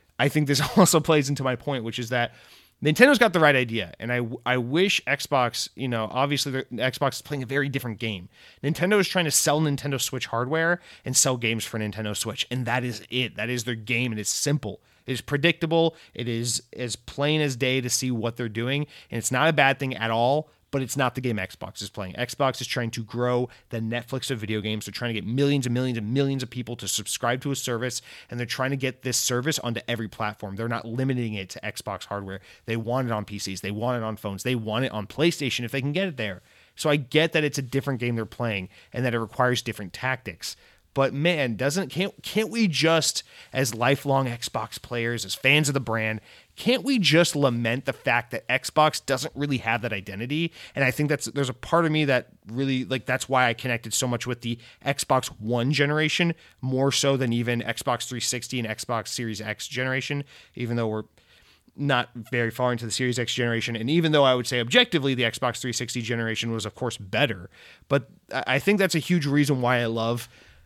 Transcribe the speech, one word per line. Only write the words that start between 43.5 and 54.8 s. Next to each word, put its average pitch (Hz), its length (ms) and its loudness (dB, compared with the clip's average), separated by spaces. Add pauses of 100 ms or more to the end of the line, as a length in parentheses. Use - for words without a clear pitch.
as 127 220 -2
lifelong 135 540 2
Xbox 117 520 -6
players, 117 460 -4
as 92 80 -6
fans 139 340 4
of 143 60 0
the 135 60 0
brand, 110 420 -2 (340)
can't 240 280 2
we 262 140 2
just 165 380 4
lament 123 480 2
the 131 80 -2
fact 120 380 0
that - 180 -8
Xbox 147 560 2
doesn't 131 320 -2
really 139 220 -2
have 113 240 0
that 117 100 -4
identity? 113 640 -4 (200)
And 139 120 2
I 127 40 4
think 143 200 0
that's, 143 160 0
there's 131 240 -2
a 123 40 -8
part - 300 2
of 156 80 0
me 156 140 2
that 127 220 2 (180)
really, 127 400 -2
like, 117 180 -4
that's 131 240 -4
why 127 180 4
I 117 60 4
connected 117 400 -4
so - 160 0
much 120 180 -2
with 123 140 -4
the 117 180 -4 (280)